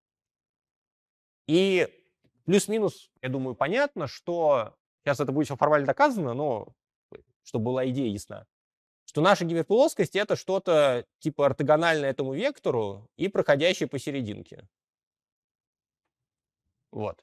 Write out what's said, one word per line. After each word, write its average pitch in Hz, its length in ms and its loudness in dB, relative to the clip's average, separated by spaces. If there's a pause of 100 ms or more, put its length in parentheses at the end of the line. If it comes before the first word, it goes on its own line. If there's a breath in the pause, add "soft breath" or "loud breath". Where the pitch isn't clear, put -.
(1500)
И 185 420 2 (580)
плюс-минус, 202 680 0 (100)
я 131 80 -6
думаю, 131 260 -6
понятно, 196 520 -2
что, 147 680 0 (280)
сейчас 139 180 -2
это 135 100 -2
будет 143 140 0
все 139 100 -8
формально 147 300 2
доказано, 175 480 0
но 123 400 -4 (680)
чтобы 113 220 -4
была 131 240 -2
идея 127 220 -2
ясна, 101 360 -10 (580)
что - 160 -4
наша 185 240 4
гиперплоскость — 180 720 0
это 202 180 0
что-то 151 720 2 (140)
типа 147 260 -2
ортогональное 151 640 2
этому 135 240 -4
вектору 123 840 -4
и 156 140 -2
проходящее 165 580 0
посерединке. 117 800 -8 (2250)
Вот. 104 320 -8